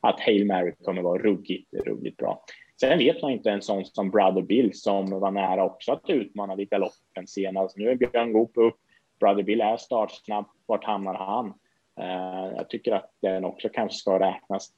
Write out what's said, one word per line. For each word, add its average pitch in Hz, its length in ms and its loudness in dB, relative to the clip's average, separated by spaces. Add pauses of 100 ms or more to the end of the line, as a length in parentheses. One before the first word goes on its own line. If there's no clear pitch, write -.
att 113 200 2
Hail 104 260 4
Mary 90 260 0 (120)
kommer 92 180 -2
vara 90 200 0
ruggigt, 98 520 -2
ruggigt - 420 -6
bra. - 280 -4 (360)
Sen 139 180 4
vet 143 240 4
man 147 80 -2
inte 110 200 0
en 101 120 -2
sån 98 220 -2
som 98 260 -4
Brother 95 320 4
Bill 107 320 4
som 98 360 0
var 95 200 0
nära 95 340 0
också - 280 -4
att - 180 -4
utmana 101 460 -2
vid 101 140 -6
galoppen 95 560 -4
senast. 95 500 -4
Nu 104 140 0
är 127 40 2
Björn 117 380 0
Goop 113 220 2
upp, 117 220 4 (440)
Brother 101 220 4
Bill 104 180 0
är 110 160 2
startsnabb. 107 680 -4 (220)
Vart 107 180 -2
hamnar 98 300 -4
han? 101 400 -4 (460)
Eh, 92 560 -6
jag - 120 -8
tycker 113 240 -4
att 95 180 -4 (120)
den 95 220 0
också 92 240 -6
kanske 107 300 -4
ska 95 200 2
räknas. 95 600 -2